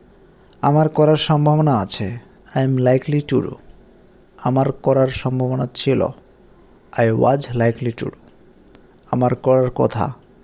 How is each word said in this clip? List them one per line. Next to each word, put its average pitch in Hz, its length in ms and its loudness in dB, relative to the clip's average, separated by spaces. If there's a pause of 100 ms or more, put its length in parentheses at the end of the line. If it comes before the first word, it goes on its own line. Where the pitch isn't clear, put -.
(600)
আমার 151 280 2
করার 156 280 4
সম্ভাবনা 147 640 2
আছে, 101 380 -6 (360)
I 135 40 -2
am 131 200 0
likely 131 420 2 (120)
to 120 120 2
do। - 100 -10 (880)
আমার 131 300 0
করার 135 360 0
সম্ভাবনা 127 680 -4
ছিল, - 320 0 (920)
I 117 120 2
was 123 320 2
likely 117 480 -2
to 120 140 -10
do। 120 60 -6 (1000)
আমার 123 240 0
করার 131 360 2
কথা, 127 420 -2 (320)